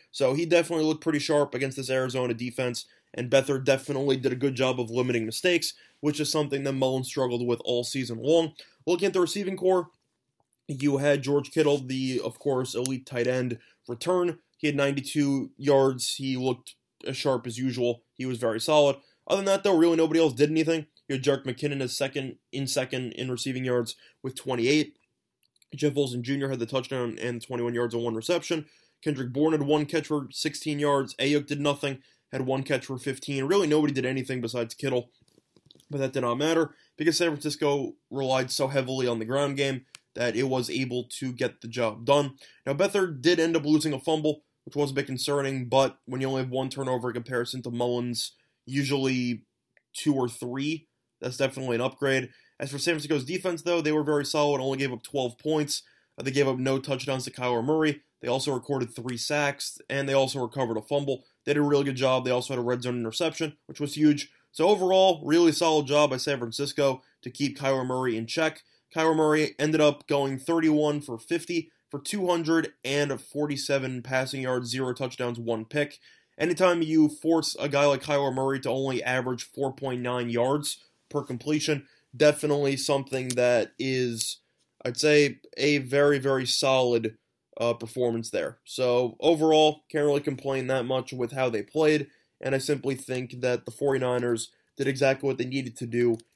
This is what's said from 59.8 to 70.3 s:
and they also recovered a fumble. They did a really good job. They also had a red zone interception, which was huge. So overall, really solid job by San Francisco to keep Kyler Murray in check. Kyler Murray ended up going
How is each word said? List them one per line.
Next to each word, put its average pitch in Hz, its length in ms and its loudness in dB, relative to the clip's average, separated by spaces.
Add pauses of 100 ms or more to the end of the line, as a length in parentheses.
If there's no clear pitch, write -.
and 139 200 -2
they 135 60 0
also 135 280 2
recovered 117 340 -2
a 107 60 -4
fumble. 143 400 -2 (220)
They 143 100 0
did 147 60 4
a - 20 4
really 143 220 4
good 135 100 -2
job. 127 300 2
They 127 80 0
also 127 220 -2
had 123 60 -2
a 120 40 -4
red 123 180 -2
zone 123 160 -4
interception, 151 680 -4
which - 120 -16
was 143 160 -4
huge. 147 380 4 (180)
So 165 200 2
overall, 185 540 4
really 160 280 6
solid 156 340 2
job 143 240 4
by 131 60 -2
San 139 240 -2
Francisco 135 600 -2 (220)
to 127 80 -10
keep 139 260 -4
Kyler 135 300 0
Murray 127 300 -2
in 113 100 -4
check. 156 380 -2 (300)
Kyler 160 220 4
Murray 156 420 4
ended 156 220 2
up 147 260 4
going 139 320 0